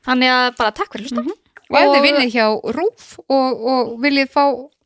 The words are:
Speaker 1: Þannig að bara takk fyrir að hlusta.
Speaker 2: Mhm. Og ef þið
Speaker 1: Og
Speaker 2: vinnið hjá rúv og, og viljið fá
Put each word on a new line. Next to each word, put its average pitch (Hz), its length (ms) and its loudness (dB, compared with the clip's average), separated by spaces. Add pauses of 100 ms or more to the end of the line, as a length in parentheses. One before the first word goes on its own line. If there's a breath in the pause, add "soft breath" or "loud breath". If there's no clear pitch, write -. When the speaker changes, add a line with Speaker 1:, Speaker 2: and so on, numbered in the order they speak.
Speaker 1:
Þannig 254 260 2
að 247 240 0
bara 220 140 0
takk - 200 -8
fyrir 233 140 -12
að 269 40 -12
hlusta. 240 120 -4
Speaker 2:
Mhm. 285 120 -6 (360)
Og - 80 2
ef 320 80 6
þið 277 140 4
Speaker 1:
Og 285 80 2
Speaker 2:
vinnið 269 260 0
hjá 226 140 2 (260)
rúv - 460 -6 (100)
og, 262 400 0
og 233 320 -2
viljið 277 320 0
fá 285 100 2 (420)